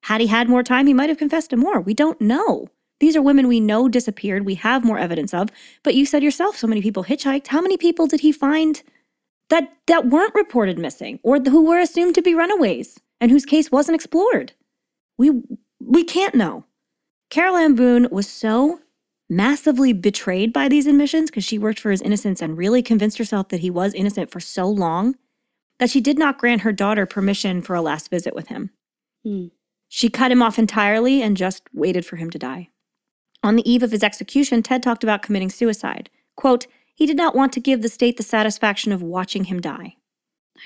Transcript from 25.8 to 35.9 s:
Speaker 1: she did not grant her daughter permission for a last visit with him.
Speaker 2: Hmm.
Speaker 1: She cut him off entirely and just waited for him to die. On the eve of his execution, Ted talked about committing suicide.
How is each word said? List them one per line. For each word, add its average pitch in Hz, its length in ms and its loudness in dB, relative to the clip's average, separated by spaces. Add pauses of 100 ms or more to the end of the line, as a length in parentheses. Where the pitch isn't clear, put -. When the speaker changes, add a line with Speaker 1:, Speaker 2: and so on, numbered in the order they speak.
Speaker 1:
she 269 140 0
did 269 160 0
not 285 180 0
grant 240 260 0
her 214 100 0
daughter 202 340 -2
permission 196 560 -4
for 180 120 -8
a 175 60 -2
last 156 300 -6
visit - 240 -6
with - 140 -12
him. - 220 -12 (540)
Speaker 2:
Hmm. 196 220 -8 (420)
Speaker 1:
She - 220 -2
cut 254 220 0
him 247 100 4
off 226 160 0
entirely 220 640 0
and 208 160 -2
just 185 240 -4 (100)
waited 175 320 -4
for - 120 -16
him 165 140 -8
to 165 80 -14
die. 135 300 -14 (720)
On 214 140 2
the 233 140 2
eve 240 120 4
of 226 100 0
his 208 100 0
execution, 226 600 0
Ted 254 200 -2
talked 233 220 -2
about 214 180 -2
committing 190 260 -4
suicide. - 600 -4 (260)